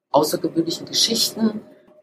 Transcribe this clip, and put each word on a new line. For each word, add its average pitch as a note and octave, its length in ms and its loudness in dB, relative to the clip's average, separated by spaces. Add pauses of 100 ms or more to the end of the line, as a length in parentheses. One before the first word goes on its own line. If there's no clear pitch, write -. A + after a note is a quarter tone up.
(100)
außergewöhnlichen - 760 0
Geschichten, - 760 0 (400)